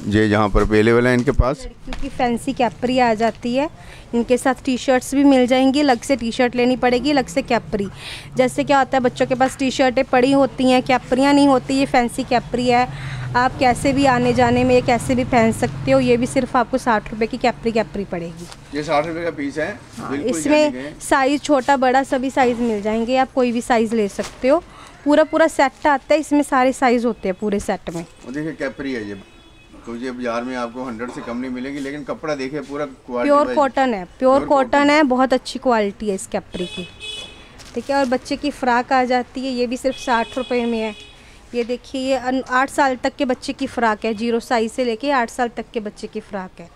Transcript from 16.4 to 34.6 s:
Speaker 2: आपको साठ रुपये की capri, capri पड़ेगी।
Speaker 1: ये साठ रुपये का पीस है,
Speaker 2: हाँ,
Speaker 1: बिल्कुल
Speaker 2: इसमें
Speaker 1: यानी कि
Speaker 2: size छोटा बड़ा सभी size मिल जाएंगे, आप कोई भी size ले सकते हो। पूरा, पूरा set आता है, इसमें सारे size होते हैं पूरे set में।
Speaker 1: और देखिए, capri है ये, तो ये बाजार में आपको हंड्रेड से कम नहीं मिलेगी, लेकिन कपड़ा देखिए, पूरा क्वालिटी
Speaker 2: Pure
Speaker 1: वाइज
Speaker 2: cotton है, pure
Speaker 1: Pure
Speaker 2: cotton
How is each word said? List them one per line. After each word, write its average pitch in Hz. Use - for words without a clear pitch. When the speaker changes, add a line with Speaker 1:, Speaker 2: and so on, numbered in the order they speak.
Speaker 2:
आपको 247
साठ 220
रुपये 220
की 247
capri, 233
capri 208
पड़ेगी। 170
Speaker 1:
ये 151
साठ 151
रुपये 170
का 165
पीस 143
है, 170
Speaker 2:
हाँ, -
Speaker 1:
बिल्कुल 151
Speaker 2:
इसमें 294
Speaker 1:
यानी 269
कि -
Speaker 2:
size 277
छोटा 277
बड़ा 254
सभी 269
size 247
मिल 226
जाएंगे, 226
आप 262
कोई 247
भी 233
size 226
ले 214
सकते -
हो। 320
पूरा, 294
पूरा 311
set 302
आता 285
है, 311
इसमें 294
सारे 262
size 247
होते 220
हैं 185
पूरे 208
set 190
में। 165
Speaker 1:
और 123
देखिए, 151
capri 135
है 107
ये, 101
तो 117
ये 127
बाजार 120
में 127
आपको 120
हंड्रेड 123
से 143
कम 120
नहीं 131
मिलेगी, 135
लेकिन 139
कपड़ा 147
देखिए, 135
पूरा 139
क्वालिटी 127
Speaker 2:
Pure 285
Speaker 1:
वाइज 247
Speaker 2:
cotton 269
है, 180
pure 262
Speaker 1:
Pure 294
Speaker 2:
cotton 269